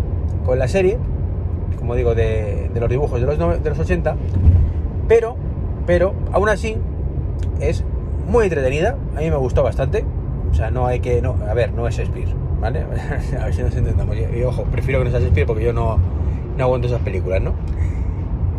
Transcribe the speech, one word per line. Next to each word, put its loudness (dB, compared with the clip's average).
con 2
la 2
serie, 2
como -2
digo, 2
de, 0
de -2
los 2
dibujos 0
de 2
los 0
nove-, 2
de 0
los -2
ochenta. 0
Pero, 4
pero, 4
aún 2
así, 0
es 0
muy 4
entretenida. 0
A -2
mí 0
me 0
gustó 2
bastante. 0
O 0
sea, 2
no 0
hay 0
que... 0
No, 0
a -2
ver, 0
no -2
es -2
Shakespeare, -2
¿vale? -2
<laughs> -2
A -2
ver -2
si 0
nos 0
entendemos. 0
Y, -2
y 0
ojo, 0
prefiero 0
que 2
no 0
sea 2
Shakespeare 4
porque 0
yo 2
no, 0
no 0
aguanto 2
esas 0
películas, -2
¿no? 0